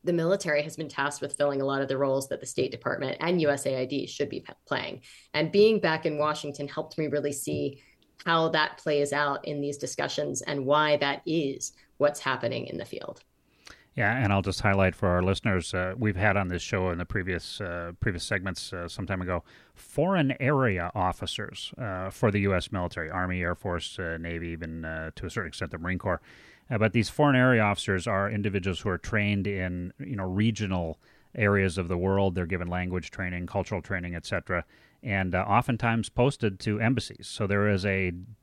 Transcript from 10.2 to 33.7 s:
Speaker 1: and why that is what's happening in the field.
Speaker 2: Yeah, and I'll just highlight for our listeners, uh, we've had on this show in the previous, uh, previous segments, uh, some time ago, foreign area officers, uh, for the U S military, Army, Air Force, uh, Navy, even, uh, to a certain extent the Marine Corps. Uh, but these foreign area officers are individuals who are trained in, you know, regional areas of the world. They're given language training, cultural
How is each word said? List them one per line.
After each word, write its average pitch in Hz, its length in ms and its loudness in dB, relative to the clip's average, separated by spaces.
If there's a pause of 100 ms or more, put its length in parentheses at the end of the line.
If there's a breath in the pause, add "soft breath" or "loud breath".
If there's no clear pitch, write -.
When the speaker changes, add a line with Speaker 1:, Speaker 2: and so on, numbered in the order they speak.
Speaker 1:
and 143 240 -4
why 147 300 4
that 143 280 0
is 151 500 -2 (240 soft breath)
what's 147 200 4
happening 123 480 -2
in - 120 -8
the - 60 -6
field. - 380 -12 (720 loud breath)
Speaker 2:
Yeah, 113 220 2
and 104 160 2
I'll 98 80 6
just 92 220 -2
highlight 95 320 6
for 98 160 0
our 90 120 4
listeners, 92 520 0
uh, 92 240 -2
we've 104 180 2
had 101 220 4
on 92 100 0
this 90 140 -4
show 92 280 0
in 85 80 -2
the 87 60 -4
previous, 90 560 -4
uh, 87 400 -6
previous 90 240 -2
segments, 95 480 -4
uh, 87 160 -6
some 95 180 -8
time 95 140 -2
ago, 90 240 -2 (300 loud breath)
foreign 156 680 0
area 123 540 2
officers, - 840 -4
uh, 95 320 -6
for 107 220 2
the 101 100 2
U 98 140 4
S 90 180 0
military, 87 380 -4
Army, 92 320 -2
Air 87 120 0
Force, 87 440 -4
uh, 82 200 -4
Navy, 85 300 -6
even, 80 380 -8
uh, 80 300 -6
to 98 100 -8
a 90 40 -6
certain 92 180 -4
extent - 240 -8
the 82 60 -10
Marine 90 200 -2
Corps. 90 240 -2 (480 loud breath)
Uh, 117 80 0
but 107 160 4
these 113 160 2
foreign 143 260 4
area 127 240 6
officers 101 460 0
are 101 240 0
individuals 98 500 0
who - 80 -2
are 90 80 0
trained 104 500 0
in, 92 520 -4
you 139 180 -8
know, 95 80 -4
regional 95 760 0 (360 soft breath)
areas 98 420 4
of 87 120 -2
the 90 100 0
world. 95 360 2
They're 87 120 -2
given 87 220 -4
language 90 420 -4
training, 90 360 -6
cultural 92 360 -2